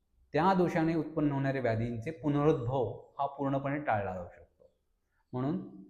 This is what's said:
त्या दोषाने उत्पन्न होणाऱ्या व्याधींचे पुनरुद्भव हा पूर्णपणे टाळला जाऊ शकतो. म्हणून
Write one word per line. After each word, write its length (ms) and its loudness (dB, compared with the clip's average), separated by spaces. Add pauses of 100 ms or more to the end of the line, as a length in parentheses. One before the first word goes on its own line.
(340)
त्या 200 4
दोषाने 420 2
उत्पन्न 360 0
होणाऱ्या 300 0
व्याधींचे 500 -2
पुनरुद्भव 880 2 (200)
हा 60 -2
पूर्णपणे 540 -2
टाळला 340 0
जाऊ 220 -8
शकतो. 340 -20 (640)
म्हणून 360 -4 (200)